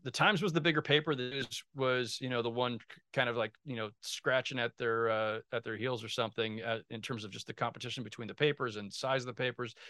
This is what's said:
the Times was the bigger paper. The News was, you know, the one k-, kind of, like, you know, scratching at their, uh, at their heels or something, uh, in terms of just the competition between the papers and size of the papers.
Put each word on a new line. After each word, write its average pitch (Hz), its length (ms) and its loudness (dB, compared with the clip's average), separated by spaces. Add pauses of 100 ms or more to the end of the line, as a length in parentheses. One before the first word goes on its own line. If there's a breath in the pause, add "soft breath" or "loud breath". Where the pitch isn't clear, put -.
the 135 60 -6
Times 170 320 4
was 196 100 2
the 160 100 2
bigger 151 200 4
paper. 151 320 4
The 123 160 -2
News 131 340 -6 (120)
was, 127 440 2
you 110 80 -4
know, 120 140 2
the 117 80 0
one 120 300 0
k-, - 60 -16 (280)
kind 123 160 4
of, 117 80 0
like, 110 160 0 (120)
you 135 100 -6
know, 107 160 -4 (100)
scratching 131 560 0
at 120 220 2
their, 113 320 2
uh, 110 280 2 (120)
at 117 120 -2
their 113 140 -4
heels 117 260 -2
or 110 60 -8
something, 113 540 0
uh, 113 160 -2 (100)
in 113 120 -8
terms 113 220 -6
of 104 60 -10
just 117 160 -12
the - 80 -8
competition 120 500 -4
between 107 240 -8
the 101 60 -6
papers 135 440 2
and 101 140 -6
size 131 300 0
of 123 60 -6
the 123 60 -6
papers. 123 420 -2 (140 loud breath)